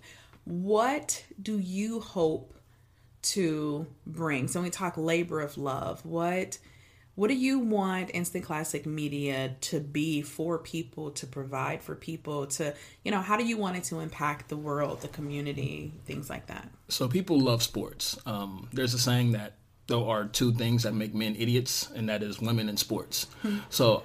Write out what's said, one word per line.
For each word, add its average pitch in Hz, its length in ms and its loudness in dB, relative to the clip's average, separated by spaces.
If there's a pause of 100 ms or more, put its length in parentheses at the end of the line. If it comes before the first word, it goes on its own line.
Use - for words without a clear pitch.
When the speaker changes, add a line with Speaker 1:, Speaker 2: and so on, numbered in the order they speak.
(440)
Speaker 1:
What 214 800 2 (180)
do 214 160 -2
you 202 440 0
hope 165 520 0 (680)
to 156 680 0 (180)
bring? 156 440 0
So 180 100 0
when 180 60 0
we 180 40 -2
talk 175 280 -2
labor 165 420 2
of 147 180 -4
love, 139 480 -4
what 175 520 0 (640)
what 208 60 6
do 269 80 4
you 262 240 4
want 190 560 2
Instant 175 300 -2
Classic 156 420 -4
Media 143 760 -2
to - 180 -2
be 147 440 0
for 160 340 -2
people, 156 540 -6
to 147 160 -8
provide 135 560 -4
for 151 100 -8
people, 147 540 -6
to, 147 260 -2 (300)
you 202 80 0
know, 190 100 2
how 202 160 4
do 240 80 2
you 233 120 0
want 185 200 0
it 175 60 -4
to 165 160 -4
impact 151 500 -2
the 151 80 -4
world, 147 440 -2
the 147 60 -8
community, 147 840 -4 (160)
things 147 240 -6
like - 160 -8
that? - 200 -12 (200)
Speaker 2:
So - 200 0
people 170 320 4
love 120 220 6
sports. - 640 -2
Um, 101 480 -6
there's 123 220 0
a - 20 2
saying 123 360 6
that 104 200 -2 (320)
there 120 140 2
are 110 260 2
two 120 260 2
things 117 300 4
that 110 140 0
make 107 180 -2
men 110 240 0
idiots, 123 560 2
and 110 160 -2
that 107 140 0
is 104 180 -4
women 113 260 2
and 104 120 0
sports. - 480 -2 (160)
Speaker 1:
Hmm. 208 160 0 (100)
Speaker 2:
So 113 360 6